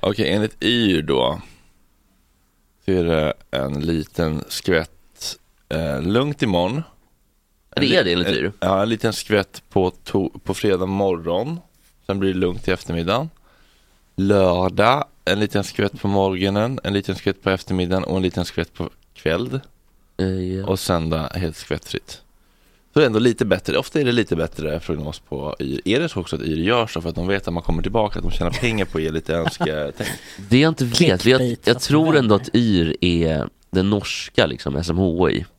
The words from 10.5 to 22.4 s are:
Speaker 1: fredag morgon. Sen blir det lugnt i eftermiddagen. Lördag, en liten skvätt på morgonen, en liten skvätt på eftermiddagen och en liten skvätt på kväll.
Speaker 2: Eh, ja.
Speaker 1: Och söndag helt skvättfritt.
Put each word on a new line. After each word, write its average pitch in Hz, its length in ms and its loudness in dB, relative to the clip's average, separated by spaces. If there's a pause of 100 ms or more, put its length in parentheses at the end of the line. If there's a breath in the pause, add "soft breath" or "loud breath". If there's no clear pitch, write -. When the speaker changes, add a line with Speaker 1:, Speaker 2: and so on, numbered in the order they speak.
Speaker 1:
fredag 92 320 0
morgon. 98 760 -2 (480)
Sen 98 120 -2
blir 95 140 2
det 90 60 -2
lugnt 90 280 -2
i 92 40 0
eftermiddagen. 92 580 -2 (840)
Lördag, 95 920 2 (200)
en 98 140 2
liten 104 240 0
skvätt - 380 -4
på 101 60 -2
morgonen, 98 760 0
en 98 100 -2
liten 98 220 -2
skvätt - 280 -4
på 98 60 2
eftermiddagen 92 540 0
och 92 140 -2
en 92 60 0
liten 90 220 0
skvätt - 280 -6
på - 160 -8 (240)
kväll. 104 460 -2 (580)
Speaker 2:
Eh, 95 100 0
ja. 95 400 -4
Speaker 1:
Och 95 120 0
söndag 80 560 -2
helt 87 220 -4
skvättfritt. - 640 -10 (720)